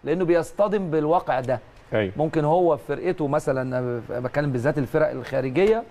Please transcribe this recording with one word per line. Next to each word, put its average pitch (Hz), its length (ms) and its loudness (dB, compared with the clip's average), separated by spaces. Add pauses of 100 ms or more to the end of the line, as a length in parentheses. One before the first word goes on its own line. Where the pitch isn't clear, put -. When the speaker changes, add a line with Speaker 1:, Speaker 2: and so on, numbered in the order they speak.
Speaker 1:
لأنه 170 220 0
بيصطدم 180 640 0
بالواقع 156 480 2
ده. 123 200 -2 (340)
Speaker 2:
أيوة. 104 240 2
Speaker 1:
ممكن 151 280 0
هو 165 320 4
في - 100 -12
فرقته 151 400 -2
مثلًا، 139 340 0
أنا 127 400 -4 (180)
بتكلم 139 320 -2
بالذات 127 260 0
الفرق 151 340 2
الخارجية 135 800 0